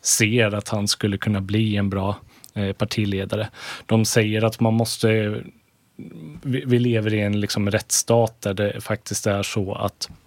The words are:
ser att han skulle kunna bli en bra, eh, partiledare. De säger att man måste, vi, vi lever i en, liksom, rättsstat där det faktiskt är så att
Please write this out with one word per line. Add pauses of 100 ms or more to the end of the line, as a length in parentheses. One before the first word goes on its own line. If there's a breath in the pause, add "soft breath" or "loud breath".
ser
att
han
skulle
kunna
bli
en
bra, (380 loud breath)
eh,
partiledare. (380 loud breath)
De
säger
att
man
måste, (1000)
vi,
vi
lever
i
en,
liksom,
rättsstat
där
det
faktiskt
är
så
att (180)